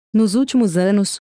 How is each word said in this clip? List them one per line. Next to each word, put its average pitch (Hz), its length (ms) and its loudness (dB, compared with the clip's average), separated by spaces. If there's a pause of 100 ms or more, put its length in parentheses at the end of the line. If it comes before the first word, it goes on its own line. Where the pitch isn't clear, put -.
(140)
Nos 214 220 0
últimos 240 420 0
anos, 196 480 0